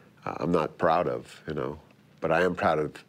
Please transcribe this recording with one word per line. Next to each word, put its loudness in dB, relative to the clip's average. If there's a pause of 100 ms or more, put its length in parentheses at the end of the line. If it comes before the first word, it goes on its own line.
(260)
uh, -6
I'm -2
not 0
proud 2
of, -8
you -6
know, -6 (420)
but -2
I 4
am 2
proud 2
of -2 (160)